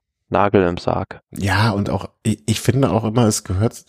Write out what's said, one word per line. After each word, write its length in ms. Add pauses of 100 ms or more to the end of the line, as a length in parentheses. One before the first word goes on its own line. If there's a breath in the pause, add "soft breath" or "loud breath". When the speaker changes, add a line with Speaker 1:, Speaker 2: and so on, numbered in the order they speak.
(280)
Speaker 1:
Nagel 400
im 100
Sarg. 520
Speaker 2:
Ja, 400
und 220
auch, 180 (140)
ich, 240
ich 120
finde 300
auch 160
immer, 220
es 160
gehört, 460